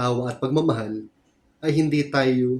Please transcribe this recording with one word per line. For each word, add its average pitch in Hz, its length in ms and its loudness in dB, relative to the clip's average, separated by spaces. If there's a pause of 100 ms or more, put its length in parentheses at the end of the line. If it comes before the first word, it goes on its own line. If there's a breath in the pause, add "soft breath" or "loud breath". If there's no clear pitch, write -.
awa 123 320 -2
at - 80 -10
pagmamahal 117 640 -2 (560)
ay 160 160 0
hindi 147 320 2
tayo 127 500 2